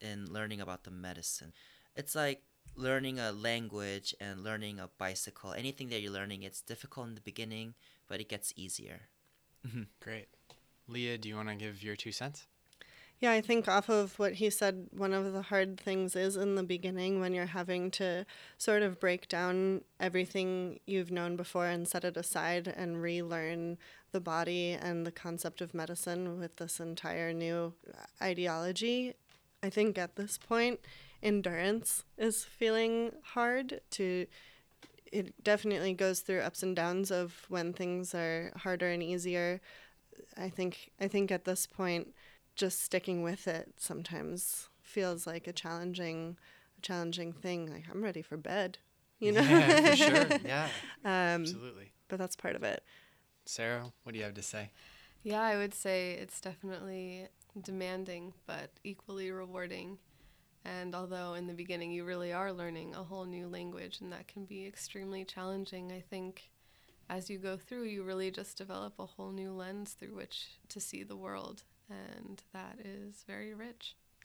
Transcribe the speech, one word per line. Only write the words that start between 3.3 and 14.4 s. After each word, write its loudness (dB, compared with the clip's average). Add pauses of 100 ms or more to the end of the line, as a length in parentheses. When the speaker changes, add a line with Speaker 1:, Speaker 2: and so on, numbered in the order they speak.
Speaker 1:
language -2
and -8
learning -4
a -10
bicycle. -6
Anything -6
that -2
you're -4
learning, -4
it's -10
difficult -10
in -8
the -12
beginning, -8 (340)
but -6
it -10
gets -4
easier. -10 (580)
Mm-hmm. -6 (180)
Speaker 2:
Great. -12 (600)
Leah, -2
do -8
you -4
wanna -4
give -8
your -6
two -6
cents? -6 (760)
Speaker 3:
Yeah, 6
I 8
think 4
off 6
of 4
what 4
he 4